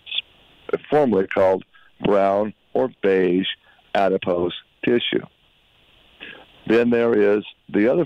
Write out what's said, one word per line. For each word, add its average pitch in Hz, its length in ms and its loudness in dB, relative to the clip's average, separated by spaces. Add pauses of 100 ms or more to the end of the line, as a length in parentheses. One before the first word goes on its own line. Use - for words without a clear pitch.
(920)
formerly 110 380 2
called 95 360 0 (400)
brown 101 480 2 (220)
or 123 160 -2 (120)
beige 92 440 2 (480)
adipose 92 600 -2 (300)
tissue. - 400 -2 (1400)
Then 120 240 2
there 113 460 2
is 101 80 -4 (240)
the 104 220 0
other 160 160 0